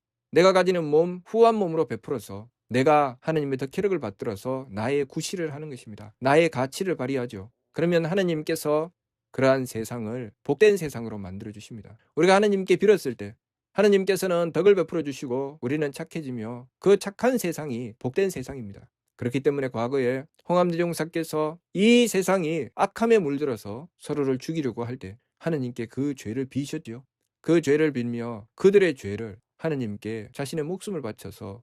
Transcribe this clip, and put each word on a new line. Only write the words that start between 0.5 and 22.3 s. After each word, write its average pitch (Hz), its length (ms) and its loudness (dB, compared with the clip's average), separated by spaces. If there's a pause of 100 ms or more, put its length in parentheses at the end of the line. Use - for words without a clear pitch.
가지는 180 320 2
몸, 175 420 2
후한 226 300 6
몸으로 165 300 0
베풀어서 110 640 -8 (200)
내가 135 520 4
하느님의 143 380 -2
덕혜력을 185 400 -2
받들어서 123 720 -8
나의 131 360 -2
구실을 160 480 -6
하는 151 160 -12
것입니다. 107 500 -16
나의 151 280 4
가치를 151 460 0
발휘하죠. 123 560 -6 (220)
그러면 165 340 2
하느님께서 160 840 0 (400)
그러한 131 340 2
세상을 113 640 -8 (140)
복된 202 320 4
세상으로 117 420 -8
만들어 98 320 -12
주십니다. 104 480 -18 (160)
우리가 180 220 6
하느님께 196 400 4
빌었을 185 400 2
때 101 180 -10 (380)
하느님께서는 190 800 2
덕을 190 240 4
베풀어 170 260 -2
주시고 139 580 -6
우리는 147 320 -2
착해지며 127 760 -10 (120)
그 196 180 6
착한 220 420 -2
세상이 139 600 -6
복된 190 320 -2
세상입니다. 127 580 -12 (280)
그렇기 123 240 -4
때문에 139 280 0
과거에 127 560 -2 (240)
홍암대종사께서 165 1080 -2 (160)
이 233 320 6
세상이 175 680 0